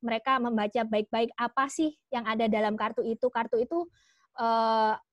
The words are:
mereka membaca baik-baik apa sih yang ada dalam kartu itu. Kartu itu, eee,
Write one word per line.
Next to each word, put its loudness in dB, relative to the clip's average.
mereka 0
membaca 0
baik-baik 0
apa 0
sih 0
yang -4
ada 0
dalam 2
kartu -2
itu. -2
Kartu -2
itu, -4
eee, 2